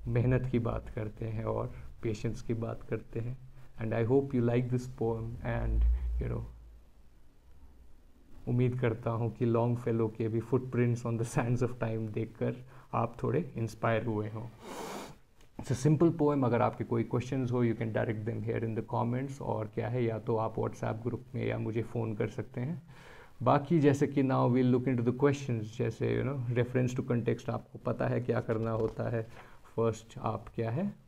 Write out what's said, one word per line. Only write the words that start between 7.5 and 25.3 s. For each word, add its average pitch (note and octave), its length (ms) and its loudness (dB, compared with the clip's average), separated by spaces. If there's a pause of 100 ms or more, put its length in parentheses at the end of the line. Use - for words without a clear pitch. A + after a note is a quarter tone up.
उम्मीद B2 320 2
करता A#2 300 0
हूँ A2+ 260 -2
कि B2 100 0
Longfellow A#2 720 2
के A2+ 100 0
भी A2+ 120 0
Footprints A#2+ 680 0
on A#2 80 0
the A2+ 120 0
Sands B2 320 0
of B2 120 2
Time A2+ 440 -4
देखकर A#2 420 -4 (380)
आप A#2 300 0
थोड़े - 340 -2
इंस्पायर A2+ 480 0
हुए G#2+ 240 -2
हों। A2 180 -10 (1120)
It's - 100 -4
a C3+ 160 2
simple D#3+ 340 6
poem। D3 240 4
अगर A#2 160 4
आपके A2 220 0
कोई A#2 200 0
क्वेश्चंस B2 480 -2
हो, B2 140 4
you A#2 100 2
can A2+ 140 -2
direct A2 400 -2
them A2 200 -4
here A2+ 200 0
in A2 100 -2
the G#2+ 60 -6 (100)
comments। B2 460 -2
और A2 340 -4
क्या A2 120 -2
है, A#2+ 160 0
या A2 160 0
तो A#2 160 0
आप A2 200 0
WhatsApp A2+ 500 -2
ग्रुप A#2+ 180 -4 (120)
में A2+ 120 -2
या A2+ 100 0
मुझे A2+ 240 -2
फ़ोन A2+ 320 -2
कर A2+ 140 -2
सकते - 340 -6
हैं। D3+ 200 -4 (640)
बाकी C#3+ 360 4
जैसे C#3 280 6
कि C#3 160 4
now C3 280 4
we'll B2+ 240 6
look B2 120 2
into B2 200 2
the B2 160 2
questions, B2 540 0